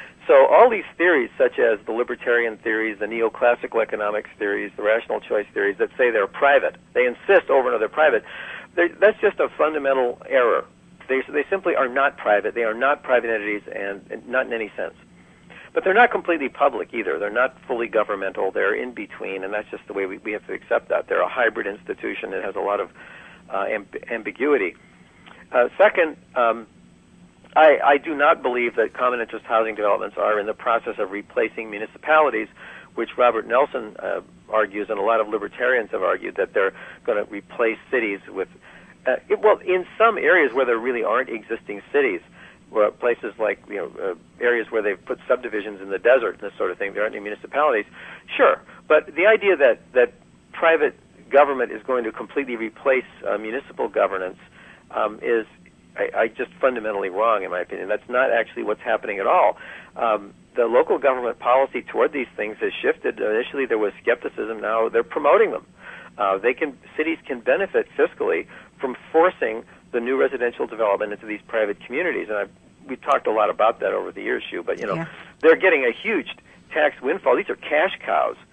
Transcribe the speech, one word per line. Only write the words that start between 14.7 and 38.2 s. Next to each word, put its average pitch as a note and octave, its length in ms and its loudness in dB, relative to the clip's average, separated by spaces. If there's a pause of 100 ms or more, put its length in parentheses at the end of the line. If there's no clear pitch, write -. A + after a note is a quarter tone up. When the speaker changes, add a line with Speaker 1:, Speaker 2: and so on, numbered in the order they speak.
Speaker 1:
sense. - 160 -8 (800)
But D#3+ 100 -2
they're F#3+ 100 2
not A#3 180 6
completely E3 380 -2
public A#2+ 440 0
either. F#2 260 -4
They're G2+ 100 -4
not B2 280 -2 (100)
fully A#2+ 200 -4
governmental. G2 640 -2
They're G2+ 240 0
in B2 180 -6
between, G2 500 -10
and G2 100 -8
that's G#2 160 -8
just - 180 -14
the G#2 60 -12
way G2 120 -2
we, F#2 140 -8
we G#2+ 120 -10
have G#2 160 -8
to G2 60 -8
accept - 360 -4
that. - 180 -2
They're F2+ 140 0
a F2+ 80 0
hybrid A2+ 380 -2
institution G2+ 640 -8
that F#2+ 120 -8
has G2 120 -8
a F#2+ 60 -4
lot G2+ 180 -2
of, F2+ 120 -6 (580)
uh, G2 160 -4
amb-, G2+ 460 -8
ambiguity. A2 640 -2 (760)
Uh, B2 260 2
second, F3+ 400 4 (180)
um, A#2 320 0 (880)
I, D#3 280 8
I C#3+ 140 6
do D3+ 180 -6
not D3+ 260 2
believe B2 340 -2
that A2+ 180 0
common B2 260 0
interest A2 260 -8
housing A2+ 300 0
developments G2+ 420 0
are G#2+ 220 0
in G2+ 60 -4
the G#2+ 80 -4
process A#2 460 -4
of F#2+ 120 -4
replacing A2 600 -4
municipalities, A2 760 0 (480)
which A#2 220 -6
Robert A2+ 300 2
Nelson, A#2 520 -2
uh, F#2 220 -6 (300)
argues, G#2 380 -2
and G#2 100 -4
a - 40 -2
lot A2+ 160 2
of G#2 100 -2
libertarians A2 640 -2
have G2+ 120 -4
argued, F#2 320 -2
that F#2+ 180 -2
they're F#2+ 200 2 (320)
gonna G#2 200 -2
replace G#2+ 520 -4 (120)
cities G#2+ 380 -2